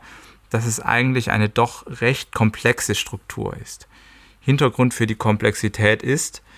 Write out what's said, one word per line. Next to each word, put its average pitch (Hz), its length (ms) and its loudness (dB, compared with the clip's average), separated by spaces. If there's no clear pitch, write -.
dass 113 140 0
es 113 160 -2
eigentlich 123 500 0
eine 107 200 2
doch - 340 0
recht 127 320 -2
komplexe 110 640 0
Struktur - 640 -8
ist. - 280 -18
Hintergrund 131 540 2
für 117 120 0
die 110 80 -2
Komplexität 107 880 2
ist, - 400 -2